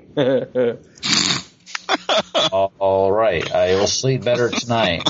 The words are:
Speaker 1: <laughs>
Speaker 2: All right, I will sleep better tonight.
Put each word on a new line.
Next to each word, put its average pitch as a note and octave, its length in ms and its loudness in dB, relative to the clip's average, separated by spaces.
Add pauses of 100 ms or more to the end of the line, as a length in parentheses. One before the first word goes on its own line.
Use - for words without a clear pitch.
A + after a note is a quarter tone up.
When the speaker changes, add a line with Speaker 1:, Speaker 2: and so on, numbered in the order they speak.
(180)
Speaker 1:
<laughs> B2+ 640 0 (1700)
Speaker 2:
All F#2+ 600 2
right, G#2 420 0
I F2+ 220 2
will G#2 120 2
sleep B2+ 360 -2
better A#2+ 260 0
tonight. A2+ 600 -2